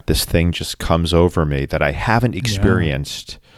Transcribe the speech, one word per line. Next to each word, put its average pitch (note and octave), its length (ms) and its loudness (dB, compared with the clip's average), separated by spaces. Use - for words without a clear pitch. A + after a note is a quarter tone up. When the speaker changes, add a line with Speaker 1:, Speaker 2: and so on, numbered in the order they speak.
Speaker 1:
this - 180 0
thing E2+ 280 2
just - 260 -8
comes E2+ 360 0
over F2 300 4
me C#2+ 220 -2
that D2 160 -2
I D2 100 2
haven't A#2 420 0
Speaker 2:
Yeah. F#2 60 -6
Speaker 1:
experienced F2+ 1000 -2